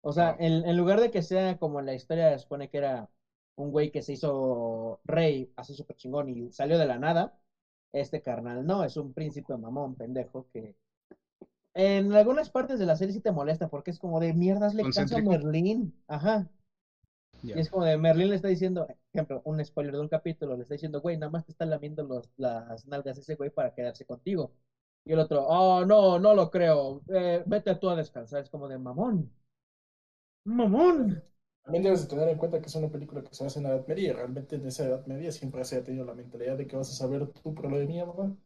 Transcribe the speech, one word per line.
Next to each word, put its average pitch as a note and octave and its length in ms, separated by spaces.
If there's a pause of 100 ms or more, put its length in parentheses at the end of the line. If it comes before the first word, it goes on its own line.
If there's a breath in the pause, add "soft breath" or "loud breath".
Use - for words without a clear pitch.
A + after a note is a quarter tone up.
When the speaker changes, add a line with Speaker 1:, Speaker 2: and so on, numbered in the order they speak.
Speaker 1:
O D3 120
sea, E3+ 260
Speaker 2:
No. E3 60
Speaker 1:
en, E3 200
en F3 120
lugar F#3+ 220
de A#3 120
que F#3 120
sea F#3 340
como D3 220
en C#3 80
la C3 80
historia, D#3+ 420
supone C#3+ 320
que D3 80
era C3 320 (460)
un C#3+ 160
güey D3+ 200
que D3 100
se C#3+ 120
hizo A#2+ 880
rey, D3+ 520
así C3 180
súper C#3 240
chingón, C#3 320
y A#2+ 220
salió D3+ 260
de D#3 80
la B2 140
nada, E3+ 380 (540)
este C#3 300
carnal A#2+ 440
no, F#3 200
es C3 120
un C#3 160
príncipe C#3+ 440
mamón, B2+ 380
pendejo, B2+ 580
que A2 220 (1000)
en G3 400
algunas B3+ 360
partes B3+ 300
de F#3 60
la D#3+ 100
serie F#3+ 180
sí A#3 60
te G#3+ 140
molesta, D#3 340
porque D3 240
es D#3+ 80
como E3 200
de, E3 140
"Mierdas, G3 420
le G#3+ 80
caso D3 160
a G3+ 40
Speaker 2:
¿Concéntrico? G#3+ 280
Speaker 1:
Merlín". E3 760
Ajá. F3 400 (960)
Speaker 2:
Ya. A2+ 160
Speaker 1:
Y - 20
es D#3+ 100
como F#3 140
de, D#3 140
Merlín E3 320
le G3+ 60
está F#3+ 120
diciendo, F#3 400 (260)
ejemplo, D#3 300
un D#3 220
spoiler D3 300
de D3 60
un D3+ 80
capítulo, D#3 460
le B2 60
está D3 140
diciendo, D3 260
"Güey, E3+ 160
nada D3+ 140
más E3 140
te E3 60
está E3 140
lamiendo D3+ 380
los, B2+ 340
las A#2 500
nalgas C#3 300
ese D3+ 180
güey C#3+ 140
para - 240
quedarse A#2+ 320
contigo". D#3 460 (540)
Y D#3+ 80
el D#3+ 60
otro, D3 280
"Oh, F3+ 380
no, F#3+ 340
no G#3 140
lo G3 180
creo, D3 580
eh, F3 360
vete G#3 300
tú F#3+ 140
a F3 80
descansar". C#3+ 460
Es - 60
como C#3+ 200
de, C3 80
"Mamón. D3+ 520 (1160)
Mamón". A#3 800 (400)
Speaker 3:
También E3+ 200
debes F#3 180
de C#3+ 60
tener D3+ 220
en D#3+ 80
cuenta D#3+ 220
que - 80
es - 80
una D#3 140
película C#3+ 340
que - 120
se C3+ 100
hace C#3+ 140
en C#3+ 60
la C3 60
Edad C3+ 160
Media, F3 220
y - 20
realmente C3 440
en C3+ 100
esa C3 200
Edad B2+ 200
Media C#3+ 260
siempre B2+ 340
se C3 120
ha B2+ 60
tenido C3 200
la A#2+ 120
mentalidad B2 420
de C#3 80
que C3 100
vas C3 140
a - 40
saber C#3 340
tú, - 260
pero D3 160
lo C#3 80
de C#3+ 80
mierda. F3 500 (100)